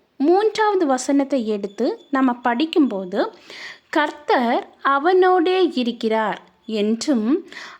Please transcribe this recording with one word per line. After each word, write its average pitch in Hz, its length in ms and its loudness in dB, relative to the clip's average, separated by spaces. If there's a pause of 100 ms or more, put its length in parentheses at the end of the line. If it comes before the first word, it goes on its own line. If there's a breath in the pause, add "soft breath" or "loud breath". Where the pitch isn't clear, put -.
(160)
மூன்றாவது 403 680 2
வசனத்தை 269 640 0
எடுத்து 214 520 -4 (100)
நம்ம 269 220 2
படிக்கும்போது, 247 1000 -2 (580 loud breath)
"கர்த்தர் 302 920 0
அவனோடே 370 880 2
இருக்கிறார் 220 800 -4 (140)
என்றும் 226 840 -2 (320 loud breath)